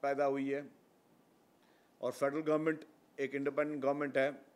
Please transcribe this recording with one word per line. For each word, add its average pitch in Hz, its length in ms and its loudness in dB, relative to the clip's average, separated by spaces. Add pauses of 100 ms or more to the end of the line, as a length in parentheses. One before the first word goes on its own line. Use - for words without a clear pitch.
पैदा 139 240 2
हुई 139 240 2
है 139 200 -2 (1300)
और 127 100 0
फेडरल 143 300 -2
गवर्नमेंट 156 440 0 (340)
एक 135 160 -2
इंडिपेंडेंट 143 460 -2
गवर्नमेंट 139 360 0
है 135 280 0 (100)